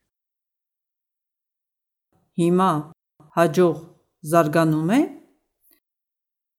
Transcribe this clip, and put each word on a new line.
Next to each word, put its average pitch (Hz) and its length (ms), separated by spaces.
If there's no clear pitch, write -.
հիմա 180 320
հաջող 170 400
զարգանում 160 640
է։ 269 80